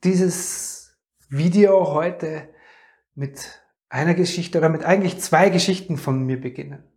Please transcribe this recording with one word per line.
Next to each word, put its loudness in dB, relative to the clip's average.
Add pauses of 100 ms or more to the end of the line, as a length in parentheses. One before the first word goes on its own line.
dieses -4 (320)
Video 4
heute -6 (680)
mit -12 (280)
einer 0
Geschichte 0
oder 4
mit -2
eigentlich 2
zwei 4
Geschichten 0
von -2
mir -4
beginnen. -12 (140)